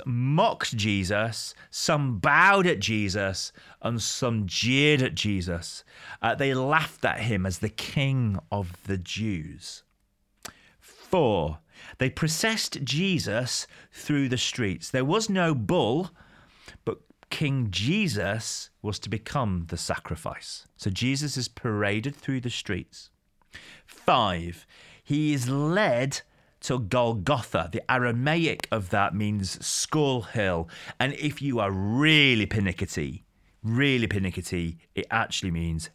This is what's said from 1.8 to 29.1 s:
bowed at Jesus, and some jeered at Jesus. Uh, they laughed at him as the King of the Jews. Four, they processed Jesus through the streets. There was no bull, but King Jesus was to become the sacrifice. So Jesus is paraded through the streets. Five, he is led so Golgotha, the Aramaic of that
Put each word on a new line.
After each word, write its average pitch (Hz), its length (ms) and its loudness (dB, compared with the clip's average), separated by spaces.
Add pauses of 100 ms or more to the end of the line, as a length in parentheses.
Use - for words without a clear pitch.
bowed 175 480 6
at 156 120 4
Jesus, 101 720 0 (300)
and 117 200 -2
some 113 440 0
jeered 135 560 4
at - 140 0
Jesus. 90 680 -2 (380)
Uh, 113 140 2
they 139 180 0
laughed 143 500 0
at 113 180 0
him 104 240 0
as 92 140 -2
the 107 100 -2
King 127 720 0 (120)
of 95 320 -6
the 98 140 -2
Jews. 90 840 -8 (960)
Four, 98 800 0 (380)
they 131 120 0
processed 208 720 -2
Jesus 123 840 0 (240)
through 139 380 0
the 127 80 0
streets. - 520 -2
There 131 160 0
was 214 240 2
no 175 240 2
bull, 135 580 0 (720)
but 107 140 -4 (300)
King 135 400 0
Jesus 107 1000 -2 (120)
was 101 180 -4
to - 100 -10
become 104 580 -2
the 87 100 -6
sacrifice. - 880 -8 (120)
So - 120 -2
Jesus 135 460 -2
is 127 140 -4
paraded 107 680 -2
through 135 260 -4
the 120 80 -4
streets. - 600 -8 (760)
Five, 90 800 0 (380)
he 147 300 0
is 123 160 -2
led 139 720 0 (380)
so 127 200 -2
Golgotha, 110 920 0
the - 200 -4
Aramaic 127 800 2
of 104 180 -2
that 98 240 2